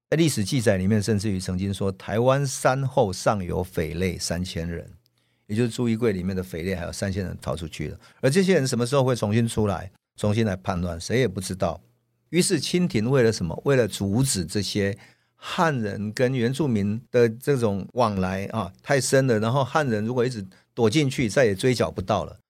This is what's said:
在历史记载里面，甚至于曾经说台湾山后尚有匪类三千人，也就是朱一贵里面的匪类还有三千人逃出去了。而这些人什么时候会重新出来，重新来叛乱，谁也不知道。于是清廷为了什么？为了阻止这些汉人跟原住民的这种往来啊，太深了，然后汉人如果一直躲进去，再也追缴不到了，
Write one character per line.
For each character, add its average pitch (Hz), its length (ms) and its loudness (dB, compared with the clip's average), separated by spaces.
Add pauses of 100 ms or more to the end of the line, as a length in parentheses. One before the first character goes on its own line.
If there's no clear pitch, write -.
(120)
在 147 40 2
历 160 140 4
史 110 140 0
记 123 180 0
载 101 160 4
里 92 100 0
面， 107 140 4
甚 107 160 0
至 101 140 -2
于 92 80 -2
曾 92 180 -4
经 98 160 -2
说 98 200 -2
台 95 260 -4
湾 135 260 2
山 135 420 0
后 120 240 0
尚 101 320 0
有 87 200 -4
匪 78 320 -4
类 85 240 -2
三 87 260 -4
千 85 240 -6
人， 85 180 -10 (600)
也 104 80 -6
就 117 80 2
是 120 60 0
朱 120 200 -2
一 113 60 0
贵 110 180 2
里 92 80 -4
面 95 140 -2
的 92 80 -2
匪 87 180 -8
类 92 140 -2
还 85 100 -6
有 82 60 -8
三 98 200 -4
千 92 140 -4
人 87 160 -8
逃 67 140 -4
出 82 120 -8
去 78 200 -8
了。 73 120 -12 (220)
而 127 80 2
这 185 140 4
些 185 100 4
人 139 140 4
什 127 100 -2
么 120 80 0
时 120 100 -2
候 139 80 4
会 127 120 0
重 107 180 -2
新 117 140 2
出 110 180 -2
来， 90 260 -4 (240)
重 104 180 0
新 113 120 2
来 98 100 -2
叛 92 240 -4
乱， 87 220 -4
谁 113 180 -2
也 127 80 2
不 95 140 -6
知 92 140 -6
道。 90 260 -2 (480)
于 160 100 2
是 175 200 2
清 180 280 0
廷 117 220 0
为 135 140 4
了 113 80 6
什 104 120 -6
么？ 80 220 -4
为 139 100 4
了 120 120 4
阻 101 340 0
止 107 240 -2
这 101 160 -2
些 98 340 -2 (380)
汉 160 480 -2
人 101 320 -4
跟 131 220 0
原 123 180 0
住 151 140 0
民 107 420 0
的 120 180 4
这 127 300 -2
种 101 360 0
往 113 280 2
来 95 320 -2
啊， 98 180 -4 (120)
太 143 180 2
深 135 240 4
了， 117 140 4
然 110 120 2
后 135 140 2
汉 151 240 0
人 107 160 0
如 117 80 -2
果 123 100 2
一 127 60 0
直 110 160 -8 (300)
躲 117 120 4
进 139 220 2
去， 127 180 0
再 131 180 4
也 101 100 4
追 127 180 2
缴 107 160 0
不 80 100 -8
到 92 260 -2
了， - 120 -14 (120)